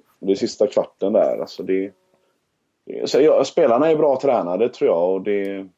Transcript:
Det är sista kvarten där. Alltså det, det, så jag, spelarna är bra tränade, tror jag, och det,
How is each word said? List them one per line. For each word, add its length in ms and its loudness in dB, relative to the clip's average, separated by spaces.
Det 120 -2
är 40 0
sista 320 -2
kvarten 460 -4
där. 260 2
Alltså 240 -10
det, 280 -2
det, 240 -8
så 120 2
jag, 260 4
spelarna 440 2
är 40 2
bra 260 2
tränade, 480 0
tror 200 -2
jag, 240 2
och 80 -4
det, 440 -4